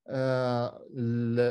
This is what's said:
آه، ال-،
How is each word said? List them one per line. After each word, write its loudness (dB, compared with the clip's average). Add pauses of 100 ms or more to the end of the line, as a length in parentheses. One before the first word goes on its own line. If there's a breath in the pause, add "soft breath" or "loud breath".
آه، 0 (100)
ال-، 0 (100)